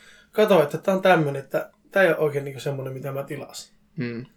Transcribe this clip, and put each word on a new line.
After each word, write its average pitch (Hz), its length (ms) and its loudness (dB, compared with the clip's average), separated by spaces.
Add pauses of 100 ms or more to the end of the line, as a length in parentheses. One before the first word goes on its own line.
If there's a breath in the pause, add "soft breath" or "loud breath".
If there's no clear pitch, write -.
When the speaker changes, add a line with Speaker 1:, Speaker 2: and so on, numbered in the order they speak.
(320 soft breath)
Speaker 1:
kato, 196 320 6
että 147 140 -4
tää 190 180 0
on 185 60 -2
tämmönen, 160 420 2
että - 260 -6 (220)
tää 196 120 2
ei 180 60 6
ole 156 80 2
oikein 143 280 0
niinku 139 140 -10
semmonen, 131 340 -6
mitä 135 180 -8
mä 135 120 -6
tilasin. - 500 -14 (240)
Speaker 2:
Mm. 120 280 -8 (120)